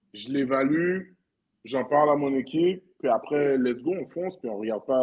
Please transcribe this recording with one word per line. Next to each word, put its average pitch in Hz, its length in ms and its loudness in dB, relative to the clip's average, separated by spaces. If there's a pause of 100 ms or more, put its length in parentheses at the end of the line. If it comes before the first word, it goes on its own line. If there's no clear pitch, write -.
(120)
je 104 160 -18
l'évalue, 139 840 0 (520)
j'en 123 220 -2
parle 151 240 4
à 143 60 4
mon 139 200 0
équipe, 165 460 0 (160)
puis 131 100 -2
après, 139 480 2
let's 123 260 0
go, 170 160 -2
on 135 80 -8
fonce, 185 320 -8
puis 120 120 -8
on 101 80 -6
regarde 107 260 -4
pas, 131 180 2